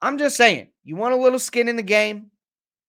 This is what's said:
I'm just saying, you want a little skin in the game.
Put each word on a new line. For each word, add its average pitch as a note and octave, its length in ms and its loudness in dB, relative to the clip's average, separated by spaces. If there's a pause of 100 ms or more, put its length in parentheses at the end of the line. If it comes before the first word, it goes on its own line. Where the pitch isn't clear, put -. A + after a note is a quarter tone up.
I'm C4+ 160 -2
just C#4+ 180 0
saying, G3 320 2 (160)
you D3+ 120 -10
want A#3+ 180 -2
a B3+ 40 0
little B3+ 200 2
skin A#3+ 300 -2
in A#3 80 -4
the A3+ 60 -6
game. G#3+ 480 -2 (580)